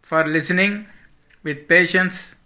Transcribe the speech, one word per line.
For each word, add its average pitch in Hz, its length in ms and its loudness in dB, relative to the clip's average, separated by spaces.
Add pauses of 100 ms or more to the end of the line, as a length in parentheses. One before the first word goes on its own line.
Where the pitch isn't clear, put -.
for 160 240 0
listening 180 600 -2 (560)
with 147 240 -10
patience. 180 680 0 (120)